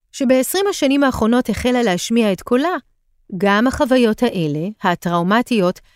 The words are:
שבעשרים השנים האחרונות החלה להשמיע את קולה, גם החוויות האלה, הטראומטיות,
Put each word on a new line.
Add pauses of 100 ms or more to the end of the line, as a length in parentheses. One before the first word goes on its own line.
(120)
שבעשרים
השנים
האחרונות
החלה
להשמיע
את
קולה, (600)
גם
החוויות
האלה, (160)
הטראומטיות, (160)